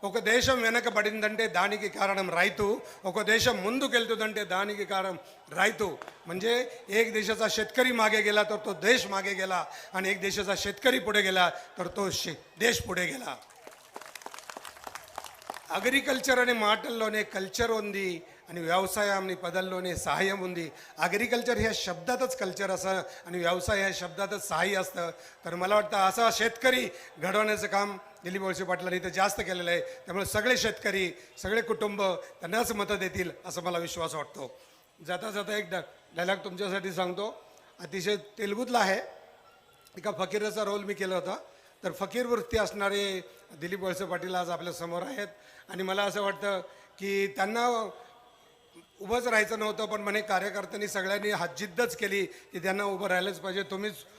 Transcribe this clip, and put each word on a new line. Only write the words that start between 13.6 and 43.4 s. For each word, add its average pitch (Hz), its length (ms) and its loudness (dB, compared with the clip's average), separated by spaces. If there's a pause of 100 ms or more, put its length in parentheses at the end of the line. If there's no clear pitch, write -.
అగ్రికల్చర్ 254 680 2
అనే 247 140 6
మాటల్లోనే 220 680 2
కల్చర్ 208 480 0
ఉంది 196 540 -2 (240)
आणि 175 120 -8
వ్యవసాయం 190 640 2
आणि 190 120 -2
పదంలోనే 185 600 -2
సహాయం 185 460 0
ఉంది. 170 300 -6 (260)
అగ్రికల్చర్ 226 600 2
ह्या 220 160 2
शब्दातच 247 640 -2
कल्चर 190 320 -2
असं 190 320 0 (240)
आणि 175 140 -4
व्यवसाय 180 400 2
ह्या 196 140 2
शब्दातच 180 540 -4
सहाय्य 180 280 2
असतं. 175 360 -2 (340)
तर 170 100 -6
मला 185 200 2
वाटतं 208 220 4
असा 196 360 6
शेतकरी 233 560 2 (300)
घडवण्याचं 208 480 2
काम 202 300 0 (260)
दिलीप 185 180 -4
वळसे 190 220 -2
पाटलांनी 180 340 0
इथं 180 120 -4
जास्त 190 320 2
केलेलं 175 300 -2
आहे. 175 100 2
त्यामुळे - 440 -4
सगळे 226 320 4
शेतकरी, 202 540 0 (300)
सगळे 208 200 2
कुटुंब 208 420 -2 (360)
त्यांनाच 226 320 0
मतं 208 240 0
देतील 185 360 -2 (140)
असं 175 180 -6
मला 175 140 0
विश्वास 165 380 -4
वाटतो. 143 440 -8 (480)
जाता 180 240 -4
जाता 202 260 -4
एक 208 140 -4
डा-, - 440 -8
डायलॉग 180 220 2
तुमच्यासाठी 185 560 -4
सांगतो, 185 500 -4 (360)
अतिशय 180 360 -2
तेलगुतला 226 640 -2
आहे. 190 220 4 (960)
एका 190 140 -4
फकीराचा 190 520 -2
रोल 202 200 -2
मी 202 100 -4
केला 190 220 0
होता. 180 220 -2 (460)
तर 185 80 -2
फकीर 196 340 -2
वृत्ती 240 320 0
असणारे 202 640 0 (300)